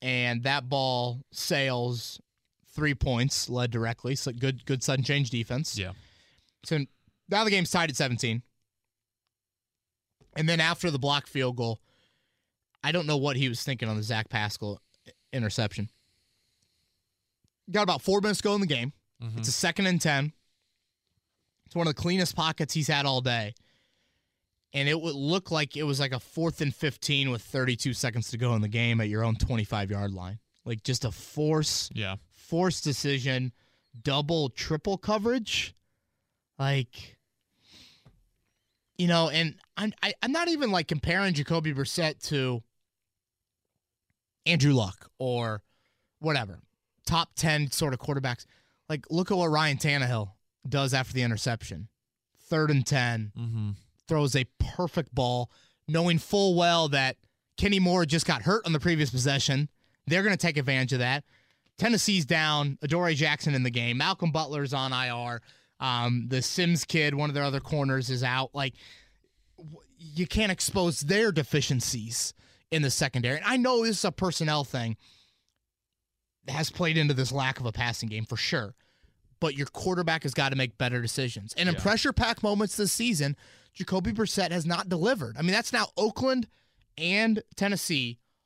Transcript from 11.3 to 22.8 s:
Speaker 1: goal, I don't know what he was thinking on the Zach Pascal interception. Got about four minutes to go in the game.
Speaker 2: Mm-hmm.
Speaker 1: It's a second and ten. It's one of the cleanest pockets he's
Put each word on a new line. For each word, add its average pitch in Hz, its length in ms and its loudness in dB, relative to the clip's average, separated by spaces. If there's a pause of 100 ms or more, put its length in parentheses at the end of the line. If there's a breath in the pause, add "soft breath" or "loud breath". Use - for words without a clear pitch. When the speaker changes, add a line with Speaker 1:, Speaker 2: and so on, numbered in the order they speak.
Speaker 1:
goal, 113 240 -2 (1000)
I 151 120 0
don't 170 140 0
know 151 100 2
what 139 180 0
he 131 140 0
was 117 140 -6
thinking 123 260 -4
on 107 80 -2
the 107 60 -4
Zach 110 260 -4
Pascal 107 520 -2 (520)
interception. 110 560 -2 (1800)
Got 202 140 2
about 170 180 0
four 196 200 4
minutes 202 180 2
to - 40 -4
go 208 120 2
in 208 60 2
the 196 60 2
game. 131 260 -2 (280)
Speaker 2:
Mm-hmm. 113 180 -6
Speaker 1:
It's 113 100 -2
a 123 40 0
second 175 340 2
and 180 120 4
ten. 147 320 2 (1300)
It's - 100 -10
one 170 120 2
of 151 60 2
the - 80 -10
cleanest 180 340 0
pockets 160 380 -2
he's 156 140 0